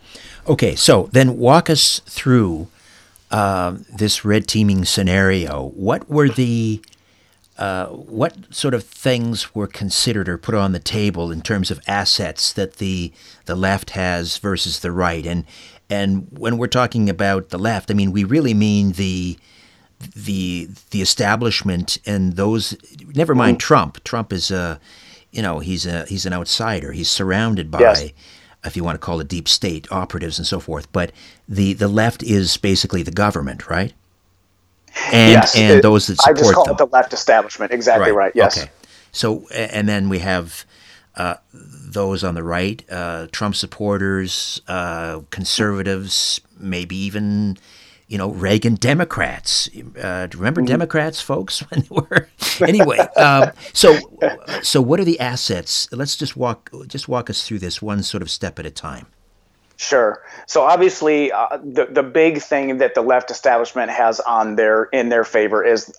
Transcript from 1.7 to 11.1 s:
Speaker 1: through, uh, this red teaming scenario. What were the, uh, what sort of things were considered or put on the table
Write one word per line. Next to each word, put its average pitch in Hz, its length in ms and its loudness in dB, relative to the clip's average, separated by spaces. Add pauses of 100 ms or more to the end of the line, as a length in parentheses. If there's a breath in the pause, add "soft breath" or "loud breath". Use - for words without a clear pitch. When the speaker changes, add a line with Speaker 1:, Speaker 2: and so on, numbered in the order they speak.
Speaker 1:
through, 98 600 0 (640 soft breath)
uh, 95 440 0 (200)
this 104 300 -2
red 104 220 2
teaming 101 380 2
scenario. 92 880 0
What 101 340 -4
were 147 200 4
the, 117 520 0 (800 soft breath)
uh, 92 280 -4
what 127 480 -4 (180)
sort 135 200 -2
of 117 100 -2
things 117 680 -2
were 104 140 -4
considered 101 600 -2
or 87 100 -4
put 110 180 -4
on 98 160 2
the 87 80 -2
table 87 520 -2